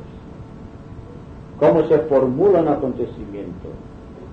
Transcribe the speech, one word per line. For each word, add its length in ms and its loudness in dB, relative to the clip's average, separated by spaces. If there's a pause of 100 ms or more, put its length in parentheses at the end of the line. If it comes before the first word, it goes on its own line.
(1600)
¿Cómo 280 6
se 120 6
formula 640 4
un 60 2
acontecimiento? 1000 -4 (640)